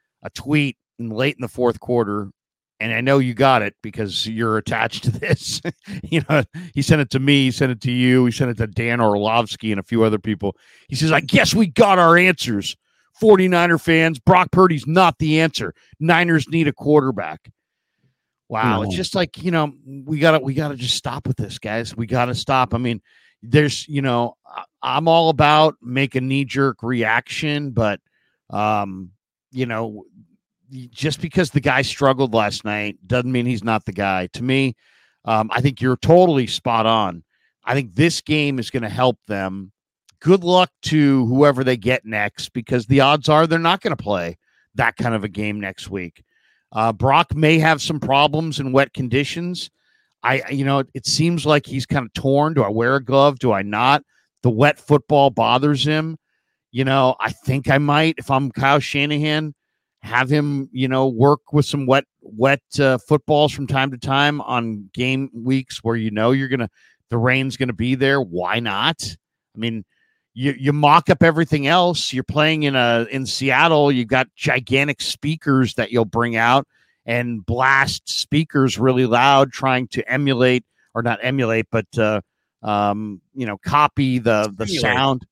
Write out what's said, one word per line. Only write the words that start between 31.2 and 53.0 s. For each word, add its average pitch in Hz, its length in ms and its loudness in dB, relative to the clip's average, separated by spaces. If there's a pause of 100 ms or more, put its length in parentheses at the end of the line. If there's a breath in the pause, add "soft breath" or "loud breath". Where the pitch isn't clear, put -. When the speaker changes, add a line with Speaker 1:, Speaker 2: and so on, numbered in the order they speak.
Speaker 1:
because 175 300 -2
the 143 100 0
guy 135 220 0
struggled 135 520 0
last 104 300 0
night 104 420 -6
doesn't 123 240 -2
mean 123 160 0
he's 117 180 -4
not 110 200 -2
the 104 80 -10
guy. 92 360 -2
To - 140 -12
me, 131 340 0 (480)
um, 110 280 0
I 127 80 -2
think 127 200 0
you're 127 160 0
totally 160 500 4
spot 113 400 -2
on. 101 380 0 (400)
I 120 100 -2
think 120 200 -6
this 160 260 0
game 147 380 -2
is 113 120 -8
gonna 117 180 -4
help 120 380 0
them. 98 460 -8 (480)
Good 180 240 2
luck 180 260 2 (120)
to 139 440 2
whoever 135 380 2
they 127 120 0
get 120 280 -2
next, 104 460 -8
because 123 360 -4
the 135 140 2
odds 143 280 2
are 156 180 4
they're 165 120 0
not 170 220 0
gonna 165 160 -4
play 90 420 -6 (360)
that 117 220 -2
kind 117 180 -2
of 101 100 -4
a 107 40 -4
game 104 320 -6
next 95 300 -12
week. 92 320 -10 (500)
Uh, 110 200 0
Brock 135 420 0
may 156 240 2
have 156 240 2
some 156 160 -6
problems 147 640 0
in 135 120 -6
wet 135 200 2
conditions. 143 800 -6 (520)
I, 123 280 -2
you 135 140 -4
know, 139 200 0 (100)
it 131 120 -12
seems 165 400 -2
like 151 200 2
he's 135 200 -8
kinda 131 280 -4
torn. 143 400 0
Do 135 80 2
I 101 60 0
wear 117 280 0
a 135 80 -4